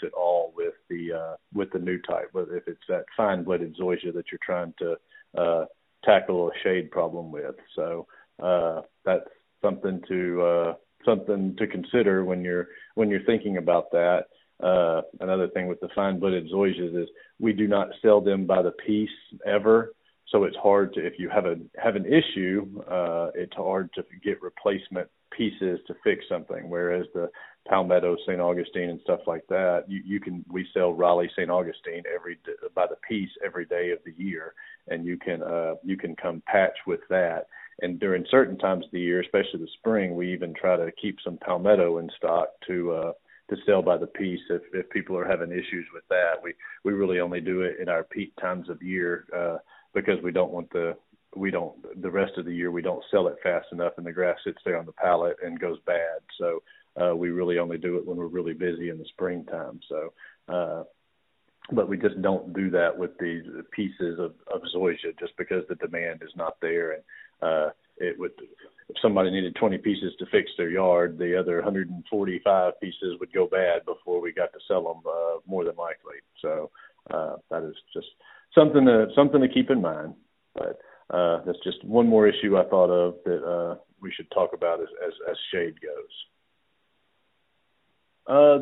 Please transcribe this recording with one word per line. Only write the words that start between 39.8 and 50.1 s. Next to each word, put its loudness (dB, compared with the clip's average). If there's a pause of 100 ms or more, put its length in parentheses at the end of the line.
we -2
even -6
try 2
to 0
keep -6
some -8
Palmetto 4
in -8
stock 2 (200)
to, -2
uh, -4 (380)
to -4 (100)
sell 6
by 4
the -4
piece -6
if, -2 (120)
if -6
people -4
are -4
having -2
issues -6
with -16
that. 2 (100)
We, -10 (300)
we 0
really 2
only -4
do -2
it -4
in -6
our 0
peak -10
times -6
of -10
year, -4
uh, -4 (360)
because 0